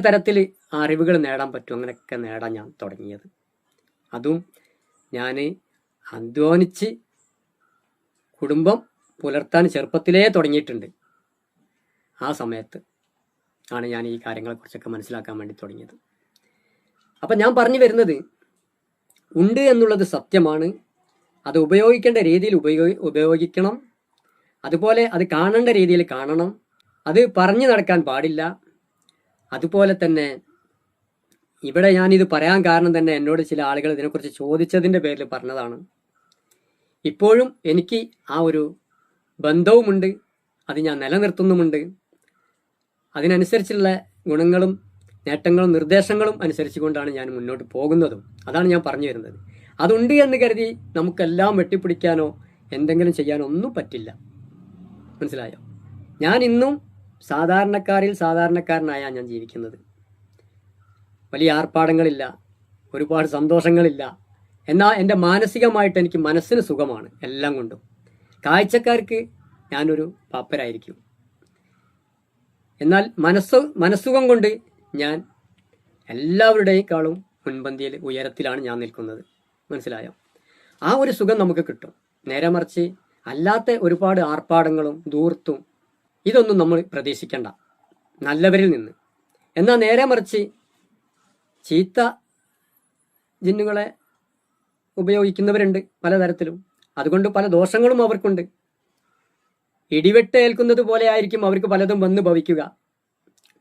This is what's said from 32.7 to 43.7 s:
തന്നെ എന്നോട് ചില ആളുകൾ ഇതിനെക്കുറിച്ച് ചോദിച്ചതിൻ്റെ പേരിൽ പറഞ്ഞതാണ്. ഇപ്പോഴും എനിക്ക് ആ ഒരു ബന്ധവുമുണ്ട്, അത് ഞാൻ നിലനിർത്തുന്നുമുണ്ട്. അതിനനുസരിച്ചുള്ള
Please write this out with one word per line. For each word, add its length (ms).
തന്നെ 240
എന്നോട് 300
ചില 100
ആളുകൾ 260
ഇതിനെക്കുറിച്ച് 440
ചോദിച്ചതിൻ്റെ 640
പേരിൽ 300
പറഞ്ഞതാണ്. 440
ഇപ്പോഴും 420
എനിക്ക് 280
ആ 40
ഒരു 160
ബന്ധവുമുണ്ട്, 640
അത് 180
ഞാൻ 160
നിലനിർത്തുന്നുമുണ്ട്. 760
അതിനനുസരിച്ചുള്ള 720